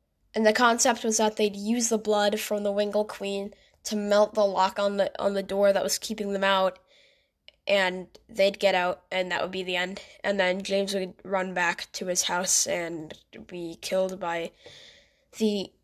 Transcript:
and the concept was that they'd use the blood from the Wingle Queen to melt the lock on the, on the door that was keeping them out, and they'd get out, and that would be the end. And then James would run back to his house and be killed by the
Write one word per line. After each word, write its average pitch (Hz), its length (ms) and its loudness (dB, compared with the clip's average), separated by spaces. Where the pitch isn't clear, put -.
and 220 120 4
the 214 60 8
concept 233 520 4
was 220 140 0
that 214 180 2
they'd 208 200 0
use 226 320 -2
the 220 100 0
blood 208 420 0
from 208 220 -4
the 202 100 0
Wingle 208 320 0
Queen 196 500 -6
to 214 120 -4
melt 208 380 4
the 214 100 4
lock 190 340 2
on 202 200 0
the, 196 120 2
on 202 140 0
the 196 80 -2
door 196 300 2
that 190 100 2
was - 160 -2
keeping 208 340 -6
them 196 120 0
out, 190 340 2
and 185 380 0
they'd 202 300 2
get 190 160 4
out, 180 280 0
and 185 180 -2
that 175 120 0
would 180 80 -2
be 185 120 -6
the 180 140 -4
end. 180 240 -4
And 196 160 0
then 185 220 0
James 196 320 -2
would 185 280 -4
run 190 300 -2
back 175 400 -2
to 196 140 -8
his 180 160 -2
house 180 440 0
and 165 460 -6
be 170 340 -12
killed 190 380 -4
by 170 340 -6
the 208 320 0